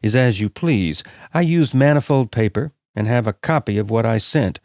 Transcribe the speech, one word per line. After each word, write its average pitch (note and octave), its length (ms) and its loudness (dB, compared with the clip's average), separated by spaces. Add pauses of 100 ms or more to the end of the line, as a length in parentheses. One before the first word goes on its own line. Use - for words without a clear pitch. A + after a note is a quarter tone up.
is G#2+ 140 -2
as B2 240 2
you G#2 100 -2
please. G2 540 -2 (300)
I D#3 80 0
used E3 320 2
manifold C#3 580 2
paper, A2 400 -2 (240)
and G#2+ 120 -4
have A#2 200 0
a A2 60 -2
copy C#3 440 -2
of G#2 120 -2
what A2+ 160 0
I A2+ 120 2
sent. A2 480 -2